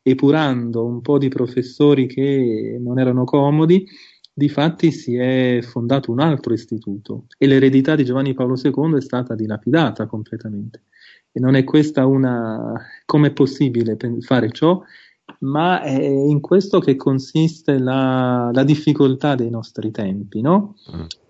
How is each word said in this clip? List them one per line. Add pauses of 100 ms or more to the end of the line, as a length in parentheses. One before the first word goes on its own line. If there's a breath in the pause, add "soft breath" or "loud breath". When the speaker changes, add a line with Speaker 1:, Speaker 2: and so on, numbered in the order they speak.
Speaker 1:
epurando
un
po'
di
professori
che
non
erano
comodi, (460 loud breath)
difatti
si
è
fondato
un
altro
istituto (120)
e
l'eredità
di
Giovanni
Paolo
secondo
è
stata
dilapidata
completamente. (480 soft breath)
E
non
è
questa
una, (320 loud breath)
com'è
possibile
pen-,
fare
ciò? (580 loud breath)
Ma
è
in
questo
che
consiste
la,
la
difficoltà
dei
nostri
tempi,
no? (180)
Speaker 2:
Mm, (240)